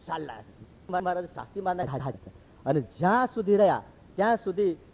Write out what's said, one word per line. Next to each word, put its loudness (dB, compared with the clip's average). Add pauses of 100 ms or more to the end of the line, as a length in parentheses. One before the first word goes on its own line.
શાલ -6
લાયા -14
છે." -20
મહારાજ -2
શાસ્ત્રી -12
મહારાજના -2
હાથ -6
છે. -20 (220)
અને 2
જ્યાં 0
સુધી 2
રહ્યા 4 (340)
ત્યાં 2
સુધી -2 (180)